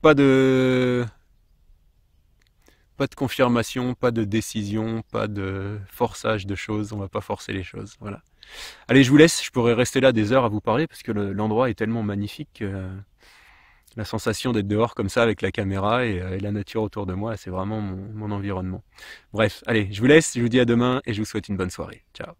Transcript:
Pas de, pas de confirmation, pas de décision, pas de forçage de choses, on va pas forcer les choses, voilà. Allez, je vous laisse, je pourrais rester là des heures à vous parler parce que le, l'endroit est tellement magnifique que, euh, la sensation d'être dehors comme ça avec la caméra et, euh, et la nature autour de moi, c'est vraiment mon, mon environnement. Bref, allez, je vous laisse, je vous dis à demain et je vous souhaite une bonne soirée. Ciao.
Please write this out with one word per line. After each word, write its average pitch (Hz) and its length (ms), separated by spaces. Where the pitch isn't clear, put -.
Pas 156 140
de, 131 880
pas 139 120
de - 80
confirmation, 123 760
pas 123 180
de 117 100
décision, 110 880
pas 107 160
de 101 640
forçage 110 580
de 98 80
choses, 107 380
on 104 60
va 98 100
pas 107 120
forcer - 320
les 95 120
choses, - 340
voilà. 101 240
Allez, 131 160
je 123 80
vous 147 60
laisse, 160 280
je - 60
pourrais 117 240
rester 123 260
là 131 120
des 110 200
heures 131 120
à 113 40
vous 104 120
parler 127 260
parce - 160
que - 80
le, 101 220
l'endroit 107 360
est 107 60
tellement 113 300
magnifique 104 500
que, 110 100
euh, 95 300
la 107 80
sensation 113 480
d'être 107 160
dehors 107 260
comme 101 140
ça 120 140
avec 113 200
la 98 80
caméra 104 540
et, 98 160
euh, 92 160
et 95 40
la 101 120
nature 104 300
autour 101 240
de 92 80
moi, 104 220
c'est - 140
vraiment 98 300
mon, 95 160
mon 107 160
environnement. 95 540
Bref, 104 340
allez, 107 260
je 101 80
vous 120 60
laisse, 156 300
je 120 40
vous 120 80
dis 123 120
à 123 40
demain 120 420
et 120 60
je 104 80
vous 107 60
souhaite - 220
une 101 80
bonne 90 140
soirée. - 340
Ciao. - 260